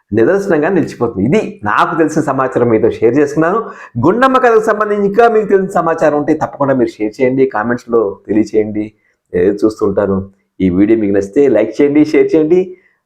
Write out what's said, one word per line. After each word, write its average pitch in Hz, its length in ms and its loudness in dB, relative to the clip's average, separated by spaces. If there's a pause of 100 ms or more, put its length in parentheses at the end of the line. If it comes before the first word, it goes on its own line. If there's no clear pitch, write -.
(120)
నిదర్శనంగా 160 560 0
నిలిచిపోతుంది. 120 560 -2
ఇది 180 400 -2
నాకు 151 340 0
తెలిసిన 156 240 0
సమాచారం 131 460 -2
మీతో 110 220 2
షేర్ 120 280 0
చేసుకున్నాను. 160 400 0 (480)
గుండమ్మ 254 320 2
కథకు 226 260 2
సంబంధించి 208 420 -2
ఇంకా 214 220 4
మీకు 220 180 0
తెలిసిన 190 340 0
సమాచారం 160 360 0
ఉంటే 147 180 0
తప్పకుండా 143 400 -2
మీరు 117 160 0
షేర్ 107 320 -6
చేయండి, 131 240 2
కామెంట్స్లో 117 720 -2 (100)
తెలియచేయండి. 107 640 -2 (420)
నేను 92 180 2
చూస్తుంటాను. 98 760 -2 (300)
ఈ 92 100 2
వీడియో 104 280 2
మీకు 101 140 -2
నచ్చితే 101 360 0
లైక్ 110 340 0
చేయండి, 147 220 2
షేర్ 139 300 0
చేయండి. 165 420 0 (300)